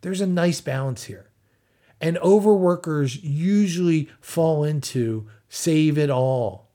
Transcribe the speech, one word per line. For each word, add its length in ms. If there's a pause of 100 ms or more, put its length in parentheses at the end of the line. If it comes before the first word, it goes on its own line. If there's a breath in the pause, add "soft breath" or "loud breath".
There's 200
a 60
nice 340
balance 440
here. 260 (680)
And 160
overworkers 1040
usually 840 (100)
fall 440
into 640 (220 soft breath)
save 480
it 120
all 640